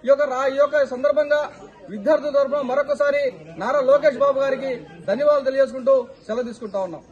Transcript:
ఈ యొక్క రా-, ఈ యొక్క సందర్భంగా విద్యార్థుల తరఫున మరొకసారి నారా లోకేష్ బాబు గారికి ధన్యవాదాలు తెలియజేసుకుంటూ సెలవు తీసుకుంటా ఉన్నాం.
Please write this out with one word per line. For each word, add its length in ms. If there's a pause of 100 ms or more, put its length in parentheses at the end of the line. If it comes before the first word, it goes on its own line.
ఈ 60
యొక్క 220
రా-, 220
ఈ 80
యొక్క 220 (100)
సందర్భంగా 460 (520)
విద్యార్థుల 440
తరఫున 240 (100)
మరొకసారి 520 (400)
నారా 180 (100)
లోకేష్ 340
బాబు 200
గారికి 280 (360)
ధన్యవాదాలు 400
తెలియజేసుకుంటూ 460 (320)
సెలవు 220
తీసుకుంటా 380
ఉన్నాం. 260